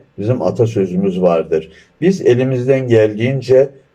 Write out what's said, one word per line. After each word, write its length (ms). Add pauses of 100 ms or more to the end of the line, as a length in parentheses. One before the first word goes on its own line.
(180)
bizim 240
atasözümüz 800
vardır. 480 (300)
Biz 200
elimizden 680
geldiğince 800 (260)